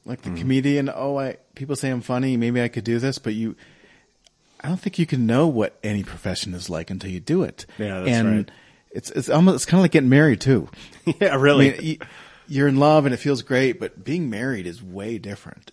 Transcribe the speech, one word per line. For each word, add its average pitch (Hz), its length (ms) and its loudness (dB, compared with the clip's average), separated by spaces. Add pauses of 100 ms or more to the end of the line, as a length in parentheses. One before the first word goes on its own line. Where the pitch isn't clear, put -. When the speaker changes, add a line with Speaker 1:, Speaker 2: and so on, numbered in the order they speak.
Speaker 1:
like 123 180 -14
the - 80 -10
Speaker 2:
Mm-hmm. 87 80 -8
Speaker 1:
comedian, 135 540 0
"Oh, 139 260 -6
I, 131 180 -6 (180)
people 139 220 -8
say 135 140 -4
I'm 127 100 -4
funny, 127 360 -2
maybe 120 260 0
I 120 60 0
could 110 160 -8
do 117 140 0
this," 131 200 -4
but 107 160 -6
you, 113 220 -6 (1040)
I 139 80 -10
don't 180 120 -4
think - 180 -6
you 165 80 2
can 127 200 0
know 123 200 4
what 113 380 -2
any 104 180 -2
profession 90 520 -8
is 90 160 -12
like 82 200 -8
until 95 200 -10
you 90 100 -8
do 170 220 0
it. - 240 -10 (120)
Speaker 2:
Yeah, 98 220 -6
that's 92 100 -2
Speaker 1:
And 113 260 2
Speaker 2:
right. 104 140 -4 (400)
Speaker 1:
it's, - 200 -12
it's - 180 -6
almost, 160 280 6
it's - 100 -4
kinda 185 160 4
like 175 100 2
getting 139 180 4
married 139 300 6
too. 127 280 2 (360)
Speaker 2:
<laughs> - 160 -2
Yeah, 165 160 2
really. 139 380 6
Speaker 1:
I - 40 -12
mean, 160 220 -6
y-, - 60 -16 (420)
you're 143 200 2
in 135 100 2
love 151 260 6
and 131 100 0
it 117 40 -4
feels 139 240 -2
great, 127 360 0
but 98 240 -10
being 147 280 -4
married 107 360 -6
is 87 160 -12
way 98 360 -10
different. - 540 -16